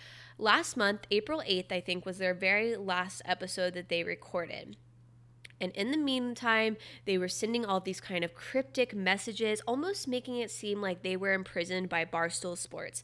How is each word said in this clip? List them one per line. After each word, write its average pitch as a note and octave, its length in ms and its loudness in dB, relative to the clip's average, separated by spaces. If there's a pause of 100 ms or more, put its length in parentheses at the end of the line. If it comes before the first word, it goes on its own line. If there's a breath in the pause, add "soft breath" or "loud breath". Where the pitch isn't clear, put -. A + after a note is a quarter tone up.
(360 loud breath)
Last A#3 400 4
month, G#3 340 2
April A#3+ 360 2
eighth, F#3 260 0
I F3+ 80 0
think, F3+ 240 -2
was F#3 140 -6
their F#3 160 2
very G3+ 420 2
last F#3 480 -2
episode F3+ 480 0
that F3+ 160 -8
they E3+ 160 2
recorded. E3+ 720 -6 (840)
And F#3 140 -4
in G#3+ 180 -2
the D4+ 60 2
meantime, A#3+ 800 2 (300 loud breath)
they F#3+ 100 4
were F3+ 120 2
sending A3+ 360 0
all F#3+ 160 2
these F#3+ 220 -4
kind F3 220 -2
of E3+ 100 -2
cryptic C4 600 0
messages, G#3+ 720 0
almost D#4 400 0
making B3 300 -2
it A#3 140 -2
seem G#3 320 -2
like F#3 200 -2
they F#3 140 0
were G3 160 2
imprisoned F#3 560 0
by E3 160 2
Barstool F3 540 -2
Sports. - 460 -8